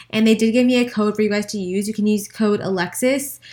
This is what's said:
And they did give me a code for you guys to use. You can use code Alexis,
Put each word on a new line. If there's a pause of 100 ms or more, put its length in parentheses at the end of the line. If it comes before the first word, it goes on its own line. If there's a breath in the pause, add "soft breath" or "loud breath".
(100)
And
they
did
give
me
a
code
for
you
guys
to
use.
You
can
use
code
Alexis, (120 loud breath)